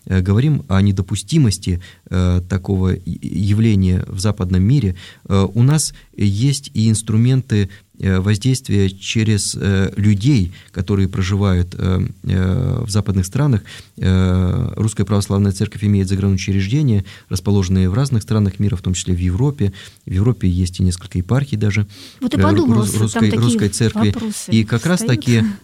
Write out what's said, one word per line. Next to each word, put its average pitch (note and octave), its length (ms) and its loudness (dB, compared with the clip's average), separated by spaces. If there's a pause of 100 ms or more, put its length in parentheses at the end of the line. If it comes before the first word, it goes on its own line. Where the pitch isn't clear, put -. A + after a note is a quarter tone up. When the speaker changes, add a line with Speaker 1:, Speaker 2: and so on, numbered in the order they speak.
Speaker 1:
Э, F#2 140 0
говорим A2+ 480 2
о F#2+ 140 2
недопустимости, G2+ 1000 0 (300)
э, F2+ 380 2
такого F#2 440 0
и-, - 460 -6 (120)
явления G2 580 2
в G2 120 -8
западном F#2 420 0
мире. G#2+ 320 2 (320)
Э, G2 280 2
у A#2 80 2
нас C#3+ 320 2 (220)
есть G#2+ 580 -2
и A2 160 2
инструменты, A2 800 0 (320)
э, F#2+ 180 2
воздействия G2+ 680 0
через, G#2 720 -2
э, G2 360 0
людей, G2+ 560 2 (200)
которые G2 360 0
проживают, F#2 680 0
э, F#2 280 0 (180)
э, F#2 640 0
в G#2 40 -8
западных G2 360 0
странах. C3 340 0 (380)
Э, F#2 800 0
Русская G#2+ 280 -2
Православная G2+ 480 0
Церковь G2+ 320 -4
имеет G2+ 240 2
загранучреждения, G2 960 0 (240)
расположенные F#2+ 640 0
в F#2 40 -4
разных B2 280 0
странах G#2 360 -2
мира, G2+ 180 0
в F2+ 40 -8
том F#2 140 -2
числе F2+ 200 -2
в F2 40 -2
Европе. G2 540 0 (340)
В - 60 -8
Европе G2 360 0
есть F2+ 320 0
и - 20 2
несколько F2+ 360 -2
епархий B2 400 -2
даже, G#2 280 0 (360)
Speaker 2:
Вот B3+ 100 -2
и - 60 0
Speaker 1:
э, - 20 4
ру-, F#3+ 80 4
Speaker 2:
подумала, A#3+ 380 2
Speaker 1:
рус-, - 20 -4
Speaker 2:
что - 100 -2
там G#2+ 40 2
Speaker 1:
русской, A3+ 280 2
Speaker 2:
такие A2 100 0
Speaker 1:
русской A2+ 280 2
церкви. A2 440 0
Speaker 2:
вопросы A3 380 -6
Speaker 1:
И A2 140 4
как A2+ 220 -2
раз F3 140 0
Speaker 2:
встают. C3+ 200 0
Speaker 1:
таки A#2 240 2 (200)